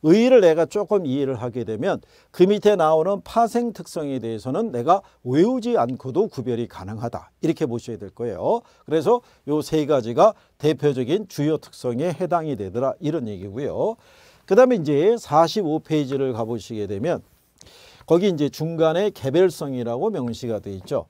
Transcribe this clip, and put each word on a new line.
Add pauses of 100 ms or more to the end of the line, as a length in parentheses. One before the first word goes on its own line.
의의를
내가
조금
이해를
하게
되면 (300)
그
밑에
나오는
파생
특성에
대해서는
내가 (220)
외우지
않고도
구별이
가능하다. (100)
이렇게
보셔야
될
거예요. (240)
그래서 (260)
요
세
가지가 (240)
대표적인
주요
특성에
해당이
되더라.
이런
얘기고요. (540)
그다음에
이제
사십오
페이지를
가보시게
되면 (840)
거기
이제
중간에
개별성이라고
명시가
돼
있죠.